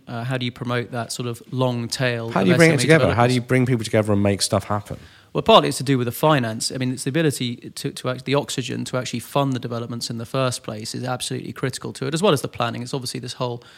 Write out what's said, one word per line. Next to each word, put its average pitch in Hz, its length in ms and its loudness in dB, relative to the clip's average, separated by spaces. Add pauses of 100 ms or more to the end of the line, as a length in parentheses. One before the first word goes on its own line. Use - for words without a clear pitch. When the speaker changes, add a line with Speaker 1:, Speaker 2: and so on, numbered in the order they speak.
Speaker 1:
Uh, 117 160 -8
how 131 140 -2
do 123 80 -4
you 120 60 -4
promote 120 400 -4
that 117 200 -6
sort 123 160 -6
of 117 160 -8 (100)
long 123 340 0
tail 117 440 -2
Speaker 2:
How 120 80 0
Speaker 1:
of 196 80 4
Speaker 2:
do 180 40 6
you 165 60 6
bring 165 140 8
it 156 40 4
Speaker 1:
S 131 40 2
M - 0 -
E - 20 0
Speaker 2:
together? 160 220 6
How 90 60 4
do 85 40 2
Speaker 1:
developers? 120 220 4
Speaker 2:
you 120 60 2
bring 127 260 2
people 120 160 0
together 107 300 2
and 101 100 4
make 101 180 2
stuff - 220 0
happen? - 340 -6 (360)
Speaker 1:
Well, 151 100 0
partly 175 260 8
it's 143 80 -4
to 139 80 -6
do 135 120 2
with 123 100 -2
the 120 40 -2
finance. 120 640 2
I - 40 -6
mean, 127 140 -2
it's 131 140 -8
the 143 40 -2
ability 131 640 -2
to, 143 160 -6
to - 180 -6
act-, 127 160 -8
the 131 100 0
oxygen 123 480 -4
to 123 140 -4
actually 120 240 -6
fund 139 320 0
the 123 60 -2
developments 117 500 -6
in 120 80 -6
the 113 80 -8
first 131 360 -2
place 110 320 -10
is 123 120 -6
absolutely 127 480 -6
critical 123 400 -6
to - 120 -8
it, 139 80 -4
as 160 80 -4
well 196 120 6
as 127 80 2
the 127 80 -6
planning. 117 320 -4
It's 123 120 -8
obviously 127 280 -6
this 123 100 -10
whole 120 320 -6 (140)